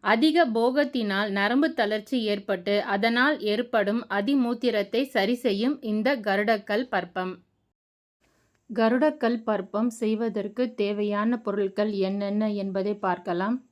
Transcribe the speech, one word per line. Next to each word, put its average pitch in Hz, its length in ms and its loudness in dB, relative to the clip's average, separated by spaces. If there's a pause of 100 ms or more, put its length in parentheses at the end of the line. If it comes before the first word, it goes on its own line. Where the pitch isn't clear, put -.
(140)
அதிக 311 320 4 (100)
போகத்தினால் 233 800 0
நரம்பு 240 320 2 (100)
தளர்ச்சி 214 380 0 (140)
ஏற்பட்டு 202 440 -2 (200)
அதனால் 233 420 2 (160)
ஏற்படும் 226 480 0 (180)
அதிமூத்திரத்தை 233 840 0 (140)
சரி 214 280 2
செய்யும் 233 340 0 (140)
இந்த 220 260 0 (120)
கருடக்கல் 208 640 0
பற்பம். 185 400 -4 (1400)
கருடக்கல் 240 600 2 (120)
பற்பம் 214 500 -2
செய்வதற்கு 220 600 -2 (180)
தேவையான 208 640 0
பொருட்கள் 202 480 -2 (160)
என்னென்ன 202 420 -2 (140)
என்பதை 196 400 -2
பார்க்கலாம். 185 520 -2 (140)